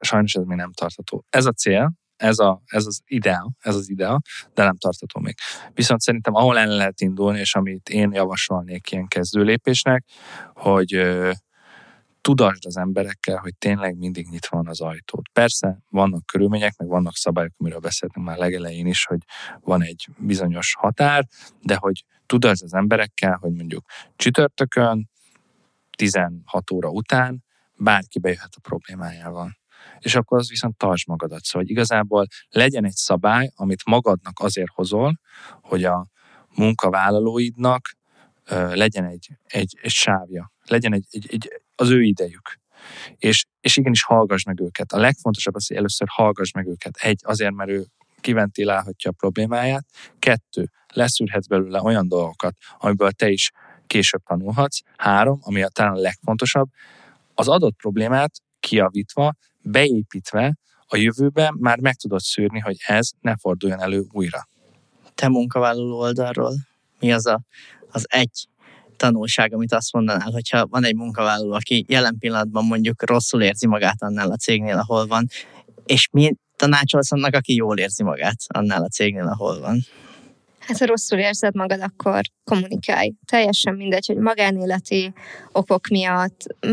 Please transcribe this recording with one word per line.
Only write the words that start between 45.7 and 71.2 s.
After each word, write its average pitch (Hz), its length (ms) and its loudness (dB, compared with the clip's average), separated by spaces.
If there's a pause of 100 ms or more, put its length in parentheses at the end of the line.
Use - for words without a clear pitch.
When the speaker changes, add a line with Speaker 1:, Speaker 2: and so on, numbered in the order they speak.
Speaker 1:
először 101 340 -2
hallgass 104 420 0
meg 92 140 -6
őket. 90 300 -10
Egy, - 260 0
azért, 107 300 -2
mert 98 180 -8
ő 98 160 -4 (340)
kiventilálhatja 101 880 -2
a 87 40 -10
problémáját. 120 720 -2 (320)
Kettő, - 520 0 (220)
leszűrhetsz 120 540 0
belőle 95 360 0
olyan 104 260 2
dolgokat, 90 480 -2 (220)
amiből 101 320 2
te 107 180 0
is - 220 0 (360)
később 98 380 2
tanulhatsz. 107 540 -2 (180)
Három, 110 460 4
ami 101 200 -2
a, 95 60 0
talán 104 240 0
a 95 80 -4
legfontosabb, 113 680 0 (640)
az 117 140 0
adott 147 280 4
problémát 117 560 0 (280)
kijavítva, 104 760 0 (300)
beépítve 113 920 0 (300)
a 107 100 -4
jövőben 143 640 2
már 120 220 2
meg 131 140 2
tudod 98 260 -4
szűrni, 104 380 -2
hogy 104 180 -4 (100)
ez 110 220 2 (120)
ne 113 160 -2
forduljon 92 440 -2
elő 98 300 -2
újra. 90 380 -6 (680)
Speaker 2:
Te 135 140 0
munkavállaló 120 680 0
oldalról 123 560 -2 (460)
mi 120 120 4
az 113 140 2
a, 113 140 2 (500)
az 127 180 -6
egy - 400 0 (480)
tanulság, 113 580 2
amit 113 180 0
azt 113 200 0
mondanál, 110 380 0
hogyha 120 360 0
van 123 180 0
egy 113 100 2
munkavállaló, 107 580 -2